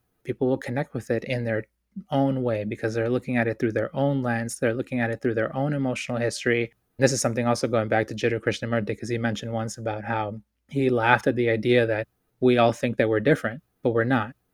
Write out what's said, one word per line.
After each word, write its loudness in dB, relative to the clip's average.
people -2
will 2
connect -6
with -6
it -2
in -4
their -2
own 2
way 0
because -4
they're 0
looking -2
at 2
it -2
through 0
their -4
own 0
lens. -4
They're 0
looking -4
at 0
it -6
through 0
their -2
own -2
emotional -4
history. -2
This 4
is -2
something 0
also 0
going 0
back 2
to -8
Jiddu 0
Krishnamurti, -2
'cause -8
he -2
mentioned -4
once -6
about -6
how -4
he 2
laughed 4
at 2
the 2
idea 4
that -2
we 6
all 6
think -4
that 4
we're 2
different, 0
but 2
we're 2
not. 0